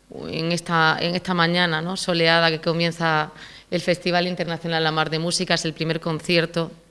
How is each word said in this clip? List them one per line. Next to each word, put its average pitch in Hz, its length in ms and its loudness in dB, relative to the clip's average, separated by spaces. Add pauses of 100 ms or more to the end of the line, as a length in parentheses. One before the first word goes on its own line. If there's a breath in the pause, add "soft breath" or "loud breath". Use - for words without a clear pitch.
(280)
en 165 240 -2
esta, 165 480 2
en 170 160 -2
esta 180 180 -2
mañana, 170 480 2
¿no?, 180 140 -6
soleada 165 520 4
que 156 120 -2
comienza 165 720 0 (400 loud breath)
el 180 80 0
Festival 175 480 0
Internacional 165 560 -2
La 156 80 2
Mar 156 180 0
de 156 80 -2
Música, 170 360 0
es 165 100 -2
el 160 80 -2
primer 160 260 -2
concierto 165 720 0 (200)